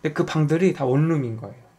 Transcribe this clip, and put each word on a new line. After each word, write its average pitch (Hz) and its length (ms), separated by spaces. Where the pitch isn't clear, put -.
근데 151 120
그 165 120
방들이 156 480
다 139 120
원룸인 135 520
거예요. 104 240